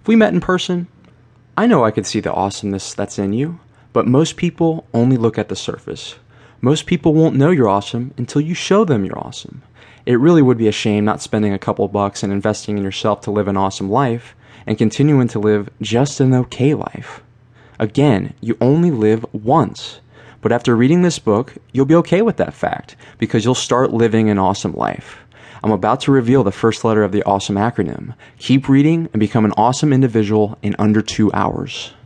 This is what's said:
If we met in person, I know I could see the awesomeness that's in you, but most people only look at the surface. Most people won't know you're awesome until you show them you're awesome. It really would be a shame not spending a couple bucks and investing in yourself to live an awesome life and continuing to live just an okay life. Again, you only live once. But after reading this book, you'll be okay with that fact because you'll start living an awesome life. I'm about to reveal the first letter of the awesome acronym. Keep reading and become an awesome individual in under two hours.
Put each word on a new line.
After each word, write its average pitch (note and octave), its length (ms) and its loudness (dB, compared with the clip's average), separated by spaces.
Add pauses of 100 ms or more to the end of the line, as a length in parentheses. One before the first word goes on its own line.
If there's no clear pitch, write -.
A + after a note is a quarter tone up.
If - 80 -6
we A3 80 4
met G#3+ 160 4
in F3 80 0
person, F3+ 480 -4 (640)
I A3 120 0
know F3 180 4
I G#2+ 60 2
could G#2 160 -4
see G#2+ 140 -2
the - 120 -4
awesomeness G2 640 -4
that's - 240 -8
in G2+ 160 -2
you, D#3 260 -4 (320)
but A#2+ 140 0
most C#3+ 320 2
people E3 560 -2
only B2 240 2
look A2+ 180 0
at G#2+ 140 -6
the G2 40 -6
surface. - 600 -12 (480)
Most D3 240 0
people E3+ 260 0
won't D#3+ 240 2
know C#3+ 140 4
you're C3 180 2
awesome A#2 480 -2
until B2+ 240 -4
you D#3+ 140 -4
show G3+ 320 2
them A2+ 180 0
you're - 140 -8
awesome. - 440 -16 (440)
It B2 120 2
really D#3+ 220 6
would B2+ 180 4
be A2+ 80 2
a G#2+ 60 2
shame G#2 320 0
not G#2+ 160 -2
spending G#2+ 320 -2
a F#2+ 60 -4
couple G#2 300 -2
bucks G2+ 340 -4
and G2+ 100 -4
investing G#2 460 -2
in G2 40 -4
yourself G2+ 380 -2
to - 100 -8
live G2+ 180 -2
an G2 80 -2
awesome F#2+ 340 -4
life A#2 440 -2 (320)
and A2 120 -2
continuing B2+ 500 2
to A2+ 100 -6
live G#2 300 0 (140)
just A#2+ 380 -2
an C3 120 4
okay B2+ 400 0
life. - 500 -10 (560)
Again, A2 600 0
you A2+ 220 -4
only D#3+ 280 4
live A2+ 440 2
once. A2+ 680 -2 (400)
But A2 120 2
after A#2+ 240 2
reading C#3+ 260 4
this F3 160 0
book, A2+ 360 0 (180)
you'll C3+ 120 2
be D3+ 120 4
okay F3 260 2
with A#3 140 0
that - 180 -2
fact - 400 -6 (240)
because A2+ 260 0
you'll B2+ 120 2
start B2+ 360 0
living A2 380 2
an G#2 80 2
awesome F#2+ 340 0
life. G#1 460 -6 (460)
I'm G#2+ 80 2
about G#2+ 300 0
to C#3+ 100 2
reveal B2+ 320 4
the G2 80 0
first - 320 -2
letter A2 180 2
of G2 80 0
the G2 140 -2
awesome G2 320 -2
acronym. G#2 580 -4 (240)
Keep C3+ 300 0
reading D3+ 440 2
and A2 60 -2
become G#2+ 260 2
an G#2 120 2
awesome C3 360 2
individual G#2+ 720 2
in G#2 160 -2
under G#2+ 240 2
two - 300 0
hours. - 640 -6 (120)